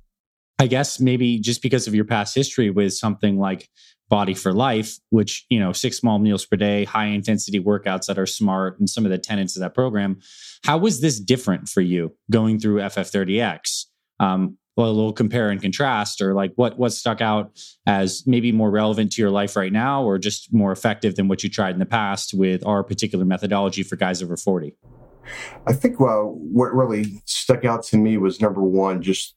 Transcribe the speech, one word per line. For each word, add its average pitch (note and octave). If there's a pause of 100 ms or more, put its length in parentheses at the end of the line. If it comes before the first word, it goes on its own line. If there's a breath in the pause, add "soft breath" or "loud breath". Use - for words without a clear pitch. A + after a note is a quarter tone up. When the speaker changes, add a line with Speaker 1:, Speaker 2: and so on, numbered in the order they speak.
(580)
Speaker 1:
I C3+
guess B2+
maybe B2
just A#2
because B2
of G#2+
your G#2+
past G#2+
history C3
with G2
something G2+
like F#2+ (400 soft breath)
Body G2
for F#2+
Life, A2 (120)
which, G#2+
you A#2+
know, F#2
six -
small A2
meals G#2
per G#2
day, G#2
high G#2+
intensity G#2
workouts F#2+
that G2
are F#2+
smart, F#2+
and G2+
some A2+
of F#2+
the F#2
tenets G2
of F#2
that F2+
program. G2+ (440 loud breath)
How D3+
was F3+
this C#3
different G#2
for -
you F2 (140)
going A2
through G#2
F G2
F F#2+
thirty G2
X? - (340)
Um, F#2+ (200)
well, A#2
a A2
little G#2+
compare A2
and G2+
contrast, G#2+
or, G2
like, G2
what, A#2+
what A#2+
stuck A2+
out G#2+ (260 loud breath)
as G2
maybe A#2+
more A2
relevant G#2+
to A#2
your G2+
life G2+
right F#2+
now, C3
or G2
just G2+
more G2+
effective G2+
than G2
what F#2+
you G2+
tried F#2+
in F#2
the F#2
past G#2
with F#2+
our G2+
particular F#2+
methodology G2
for F#2
guys F#2
over E2+
forty? F2 (880 loud breath)
Speaker 2:
I -
think, A#3+
well, A2
what G2+
really G#2+
stuck -
out A#2
to A2
me A2
was, F#2+
number G2
one, F#2+
just -